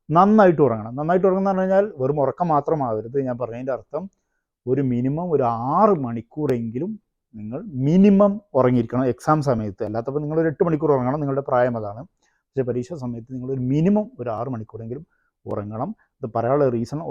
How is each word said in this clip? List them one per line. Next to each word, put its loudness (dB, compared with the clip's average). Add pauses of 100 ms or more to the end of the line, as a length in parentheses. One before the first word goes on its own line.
നന്നായിട്ട് 6
ഉറങ്ങണം. 2
നന്നായിട്ട് 0
ഉറങ്ങുക 2
എന്ന് 0
പറഞ്ഞു 0
കഴിഞ്ഞാൽ 4 (160)
വെറും 0
ഉറക്കം -2
മാത്രമാവരുത്. -2 (100)
ഞാൻ -4
പറഞ്ഞതിൻ്റെ -6
അർത്ഥം -10 (640)
ഒരു 0
മിനിമം -2
ഒരു 2 (300)
ആറ് 4 (100)
മണിക്കൂറെങ്കിലും -6 (440)
നിങ്ങൾ -12 (280)
മിനിമം 6 (200)
ഉറങ്ങിയിരിക്കണം 2
എക്സാം 0
സമയത്ത്. -2
അല്ലാത്തപ്പോൾ -4
നിങ്ങളൊരു 0
എട്ട് -2
മണിക്കൂർ 2
ഉറങ്ങണം, 0
നിങ്ങളുടെ -2
പ്രായം 2
അതാണ്. -8 (440)
പക്ഷേ -4
പരീക്ഷാ -4
സമയത്ത് -10
നിങ്ങളൊരു -6
മിനിമം 4 (140)
ഒരു -6
ആറ് -6
മണിക്കൂറെങ്കിലും -10 (420)
ഉറങ്ങണം. -6 (280)
ഇത് -10
പറയാനുള്ള 2
റീസൺ -4 (100)